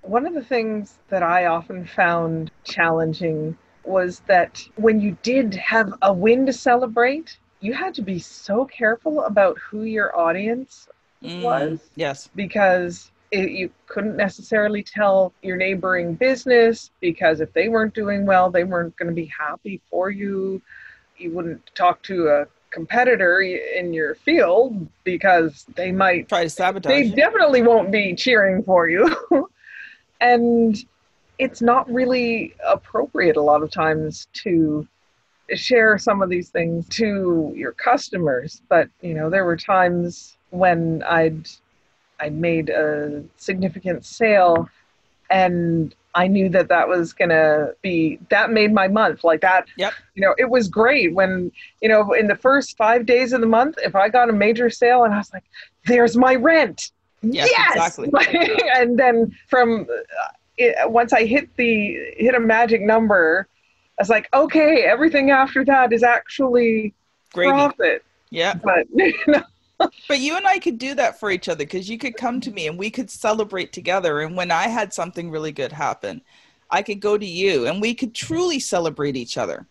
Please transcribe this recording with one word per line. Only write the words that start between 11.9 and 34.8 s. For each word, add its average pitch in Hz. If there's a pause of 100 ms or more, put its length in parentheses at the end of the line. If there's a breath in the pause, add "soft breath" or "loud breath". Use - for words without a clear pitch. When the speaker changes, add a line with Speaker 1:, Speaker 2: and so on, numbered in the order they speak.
Speaker 2:
yes. 143
Speaker 1:
Because 185 (200)
it, 190
you 180 (180)
couldn't 202
necessarily 208
tell 190
your 185
neighboring 185
business, 247 (100)
because 165
if 151
they 180
weren't 220
doing 202
well, 185
they 180
weren't 170
gonna 170
be 165
happy 151
for 180
you. 196 (560 loud breath)
You 175
wouldn't 170 (140)
talk 180
to 175
a 147 (240)
competitor 190
y-, 185 (180)
in 175
your 156
field 214 (180)
because 175
they 185
might 185
Speaker 2:
Try 175
to 165
sabotage 190
Speaker 1:
they 285
Speaker 2:
you. 214
Speaker 1:
definitely 311
won't 226
be 196
cheering 202
for 175
you. 220 (160)
<laughs> 320 (680 loud breath)
And 233 (600)
it's -
not 254
really 247 (120)
appropriate 220
a 151
lot 147
of 151
times 156 (180)
to 156 (680)